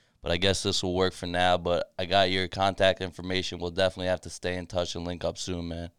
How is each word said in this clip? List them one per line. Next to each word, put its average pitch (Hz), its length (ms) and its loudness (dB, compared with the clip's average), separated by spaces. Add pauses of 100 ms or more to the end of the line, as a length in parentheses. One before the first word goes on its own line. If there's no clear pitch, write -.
(220)
But 82 120 -2
I 87 40 2
guess 92 260 2
this 98 200 0
will 92 100 0
work 92 200 2
for - 140 -8
now, 90 300 4
but 85 400 -2
I 92 60 -4
got 92 280 4
your 92 180 0
contact 95 500 2
information. 92 600 -4
We'll 87 120 -4
definitely 92 360 0
have 92 140 0
to - 80 -14
stay 90 280 -4
in 90 80 -6
touch 87 300 -2
and 87 100 -6
link 87 180 -6
up 87 140 -2
soon, 85 320 -6
man. 85 300 -8